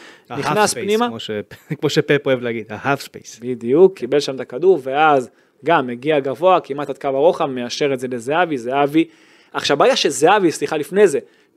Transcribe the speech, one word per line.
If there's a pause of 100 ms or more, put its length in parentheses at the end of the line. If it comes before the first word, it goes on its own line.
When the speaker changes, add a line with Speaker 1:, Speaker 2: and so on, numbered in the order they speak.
(300)
Speaker 1:
ה-half
Speaker 2:
נכנס
Speaker 1:
space,
Speaker 2:
פנימה.
Speaker 1:
כמו
ש-, (260)
<laughs>
כמו
שפפ
אוהב
להגיד,
ה-half
space.
Speaker 2:
בדיוק,
קיבל
שם
את
הכדור,
ואז (340)
גם
הגיע
גבוה,
כמעט
עד
קו
הרוחב,
מאשר
את
זה
לזהבי,
זהבי (500)
עכשיו,
ברגע
שזהבי,
סליחה,
לפני
זה, (380)